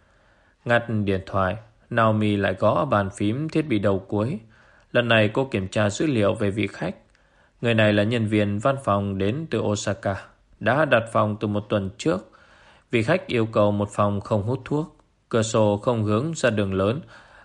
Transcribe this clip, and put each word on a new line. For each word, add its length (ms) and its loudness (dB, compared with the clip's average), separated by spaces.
Ngắt 200 2
điện 220 -2
thoại, 300 -2
Naomi 460 2
lại 180 0
gõ 320 2
bàn 240 0
phím 400 -2
thiết 120 -2
bị 180 -2
đầu 200 0
cuối. 400 -4
Lần 160 2
này 260 4
cô 120 0
kiểm 220 -4
tra 220 0
dữ 160 -2
liệu 280 2
về 180 -2
vị 160 -2
khách. 280 -8
Người 120 0
này 200 4
là 100 4
nhân 240 0
viên 320 0
văn 240 0
phòng 340 0
đến 320 -2
từ 100 -2
Osaka, 560 -2
đã 260 2
đặt 260 4
phòng 280 0
từ 80 -2
một 220 -2
tuần 280 -2
trước. 340 -4
Vị 120 2
khách 240 0
yêu 180 0
cầu 260 2
một 200 -2
phòng 300 0
không 220 -2
hút 220 -4
thuốc, 320 -4
cửa 120 2
sổ 360 2
không 260 0
hướng 320 0
ra 140 0
đường 240 0
lớn 280 0